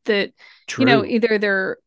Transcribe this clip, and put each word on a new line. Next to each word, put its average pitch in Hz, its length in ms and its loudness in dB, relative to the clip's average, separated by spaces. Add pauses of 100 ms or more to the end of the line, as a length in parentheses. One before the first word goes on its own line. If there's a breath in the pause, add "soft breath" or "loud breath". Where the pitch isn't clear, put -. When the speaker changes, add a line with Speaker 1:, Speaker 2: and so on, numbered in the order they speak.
Speaker 1:
That, 202 280 -2 (440 loud breath)
you 262 80 0
know, 247 160 4
Speaker 2:
True. - 80 -4
Speaker 1:
either 220 300 0
they're, 196 480 -2